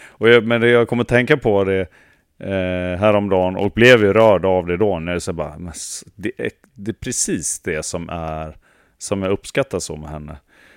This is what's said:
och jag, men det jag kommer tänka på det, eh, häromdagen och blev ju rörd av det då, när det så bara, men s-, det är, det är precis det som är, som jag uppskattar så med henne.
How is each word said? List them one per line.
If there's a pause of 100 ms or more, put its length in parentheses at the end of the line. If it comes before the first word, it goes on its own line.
och
jag,
men
det
jag
kommer
tänka
på
det, (600)
eh,
häromdagen
och
blev
ju
rörd
av
det
då,
när
det
så
bara,
men
s-, (120)
det
är, (240)
det
är
precis
det
som
är, (400)
som
jag
uppskattar
så
med
henne. (400)